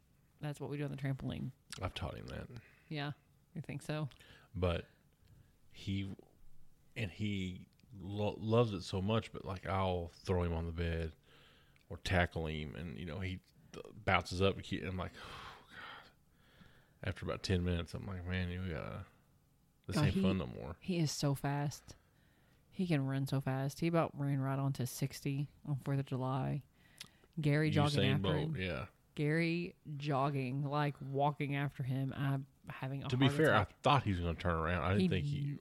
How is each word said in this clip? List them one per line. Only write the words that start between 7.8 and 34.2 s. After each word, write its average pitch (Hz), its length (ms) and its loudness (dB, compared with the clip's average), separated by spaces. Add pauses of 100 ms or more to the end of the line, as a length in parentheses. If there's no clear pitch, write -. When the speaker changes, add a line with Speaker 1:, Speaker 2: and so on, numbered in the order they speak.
Speaker 2:
lo-, 101 380 -2
loves 110 340 4
it 87 100 -2
so 95 200 -2
much, 110 300 0
but, - 120 -10
like, 95 220 -6
I'll 92 460 0 (120)
throw 90 200 4
him 85 100 2
on 82 120 0
the 82 60 -4
bed 82 400 -2 (800)
or 92 140 -8
tackle 87 420 2
him, 76 320 -4
and, 85 180 -8
you 85 100 -8
know, 80 120 -6
he 92 220 -4 (320)
th-, - 120 -12 (200)
bounces 90 360 2
up 95 140 6
and 92 100 -8
ke-, - 160 -8
and 80 80 -4
I'm 92 100 -6
like, 87 180 -6
"Oh, - 500 -14 (1400)
God." - 60 -4
After - 160 -6
about 73 180 -4
ten 90 220 2
minutes, 87 300 -2
I'm - 120 -8
like, 90 220 -8
"Man, 90 220 0
you 90 100 -6 (100)
gotta, 53 340 -6 (800)
this 95 100 -2
Speaker 1:
God, 156 80 6
Speaker 2:
ain't - 100 4
Speaker 1:
he, 190 80 2
Speaker 2:
fun 95 160 4
no 69 100 -2 (120)
more." 65 200 -8
Speaker 1:
he 180 180 -2
is 151 120 2
so 143 240 0
fast. 143 600 -4 (800)
He 190 140 -2
can 143 200 2
run 135 200 0
so 135 140 0
fast. 135 400 -2
He 165 60 2
about 165 320 4
ran 143 220 2
right 135 180 0
onto 139 260 0
sixty 139 640 -2 (180)
on 143 180 0
Fourth 139 140 0
of 139 60 -2
July. 131 580 -2 (800)
Gary 151 300 4
jogging 147 300 4
Speaker 2:
Usain - 160 6
Speaker 1:
after 98 60 2
Speaker 2:
Bolt, 95 140 2
Speaker 1:
him. 76 220 0
Speaker 2:
yeah. 90 260 -2 (300)
Speaker 1:
Gary 165 600 0 (220)
jogging, 139 720 0
like, 147 260 2 (160)
walking 139 460 0
after 143 260 -2
him. 135 340 0
I'm 139 300 0 (220)
having 135 340 -6
a 127 60 -6
Speaker 2:
To 123 80 0
be 135 100 8
Speaker 1:
heart 143 100 6
Speaker 2:
fair, 156 100 6
Speaker 1:
attack. 104 240 6
Speaker 2:
I - 120 -20
thought 135 220 6
he 104 60 2
was 87 100 2
gonna 85 140 2